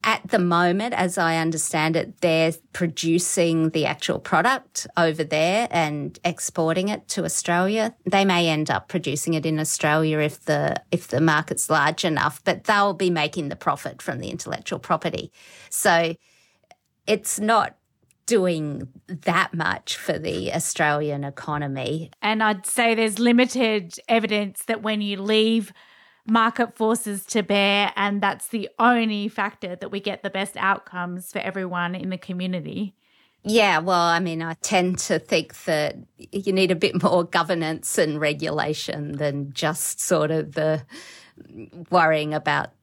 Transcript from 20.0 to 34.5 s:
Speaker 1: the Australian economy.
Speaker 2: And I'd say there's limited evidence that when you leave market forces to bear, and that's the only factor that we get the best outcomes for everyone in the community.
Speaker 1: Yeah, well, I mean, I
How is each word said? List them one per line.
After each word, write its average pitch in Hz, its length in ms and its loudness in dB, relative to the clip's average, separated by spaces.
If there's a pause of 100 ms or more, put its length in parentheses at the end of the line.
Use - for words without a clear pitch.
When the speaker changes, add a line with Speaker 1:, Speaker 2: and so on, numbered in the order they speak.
Speaker 1:
the 175 340 -4
Australian 147 720 0
economy. 143 840 -6 (100)
Speaker 2:
And 214 220 0
I'd 208 240 0
say 233 280 2
there's 220 240 0
limited 240 760 2 (120)
evidence 208 600 0
that 220 160 -4
when 214 180 -2
you 202 220 -4
leave 220 500 2 (540)
market 233 480 2
forces 220 520 -2
to 214 160 0
bear, 202 540 2
and 202 260 0
that's 196 260 -2
the 214 180 -4 (120)
only 220 500 2
factor 196 480 -6
that 196 140 -10
we 196 100 -6
get 202 220 -6
the 196 80 -6
best 190 260 -6
outcomes 180 720 -4
for 208 100 -6
everyone 180 540 -4
in 180 140 -8
the 185 80 -4
community. 180 800 -6 (480)
Speaker 1:
Yeah, 208 380 4
well, 180 200 2
I 170 200 4
mean, 165 200 -2
I 165 220 -6